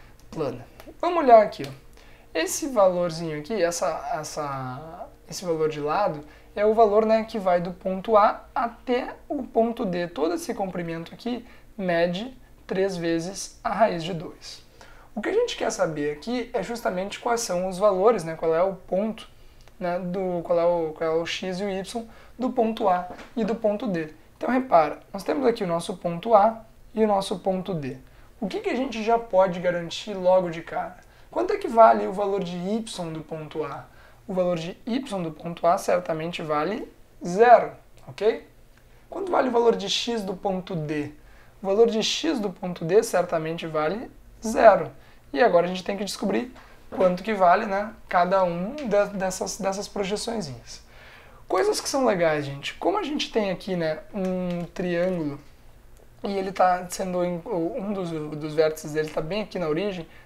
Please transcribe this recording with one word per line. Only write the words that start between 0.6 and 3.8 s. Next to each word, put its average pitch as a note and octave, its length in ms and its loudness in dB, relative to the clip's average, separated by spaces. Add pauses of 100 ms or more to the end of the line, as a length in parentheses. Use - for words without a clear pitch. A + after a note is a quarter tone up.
Vamos F4 180 0
olhar A#3+ 220 10
aqui, F#3+ 240 0
ó. - 240 -14 (460)
Esse D#4+ 320 -4
valorzinho F3 720 2
aqui, F3+ 240 -4
essa, E3 520 -2